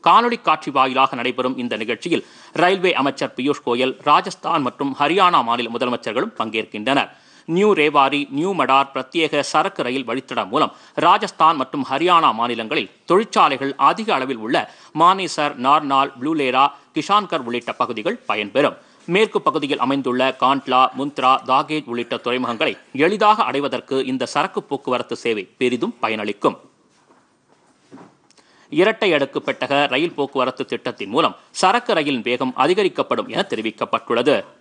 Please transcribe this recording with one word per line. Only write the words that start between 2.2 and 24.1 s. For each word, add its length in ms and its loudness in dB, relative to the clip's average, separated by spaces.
ரயில்வே 360 2
அமைச்சர் 380 -2
பியூஷ் 320 -2
கோயல், 260 0
ராஜஸ்தான் 580 0
மற்றும் 320 -6
ஹரியானா 500 2
மாநில 260 -2
முதலமைச்சர்களும் 680 -4
பங்கேற்கின்றனர். 680 -2
நியூ 140 4
ரேவாரி, 400 2
நியூ 220 -2
மடார் 360 2
பிரத்யேக 460 -2
சரக்கு 360 -2
ரயில் 220 -4
வழித்தடம் 440 -4
மூலம் 220 0
ராஜஸ்தான் 560 4
மற்றும் 280 -4
ஹரியானா 420 4
மாநிலங்களில் 500 -4
தொழிற்சாலைகள் 640 2
அதிக 280 -2
அளவில் 280 -4
உள்ள 120 -2
மானேசர், 560 0
நார்னால், 540 2
ப்ளூலேரா, 440 2
கிஷான்கர் 540 -2
உள்ளிட்ட 340 -6
பகுதிகள் 380 -4
பயன்பெறும். 480 0
மேற்கு 320 2
பகுதியில் 380 -2
அமைந்துள்ள 460 0
காண்ட்லா, 380 2
முந்த்ரா, 360 0
தாகேஜ் 400 -2
உள்ளிட்ட 320 -6
துறைமுகங்களை 500 -2
எளிதாக 440 4
அடைவதற்கு 480 -4